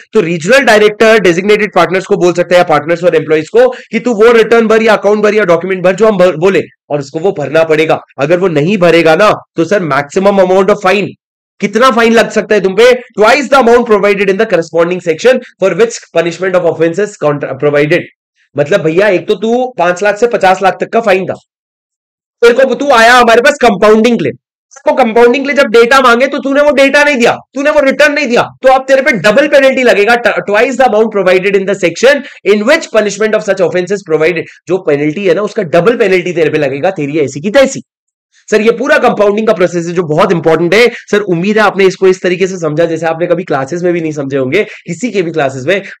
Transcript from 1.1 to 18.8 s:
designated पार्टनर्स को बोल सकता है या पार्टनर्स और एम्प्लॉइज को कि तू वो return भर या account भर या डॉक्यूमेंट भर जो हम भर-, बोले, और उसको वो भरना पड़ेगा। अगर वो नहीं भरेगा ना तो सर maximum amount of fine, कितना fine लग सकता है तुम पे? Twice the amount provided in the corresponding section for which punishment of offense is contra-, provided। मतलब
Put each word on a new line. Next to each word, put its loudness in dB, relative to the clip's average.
designated 0
पार्टनर्स 0
को -2
बोल 0
सकता -2
है 4
या 4
पार्टनर्स -2
और 2
एम्प्लॉइज -2
को 4
कि -4
तू -2
वो 4
return 2
भर 2
या 2
account 0
भर 0
या 2
डॉक्यूमेंट -2
भर 2
जो 2
हम 0
भर-, 2
बोले, 0
और -4
उसको -10
वो 0
भरना 0
पड़ेगा। 0
अगर 0
वो -2
नहीं 0
भरेगा 4
ना 2
तो -2
सर -2
maximum 0
amount 2
of -4
fine, 0
कितना 0
fine 2
लग 2
सकता -2
है 2
तुम 0
पे? 4
Twice 2
the 4
amount 2
provided 0
in -2
the -2
corresponding -2
section 0
for 0
which -2
punishment -2
of -2
offense -2
is -6
contra-, -4
provided। 0
मतलब 0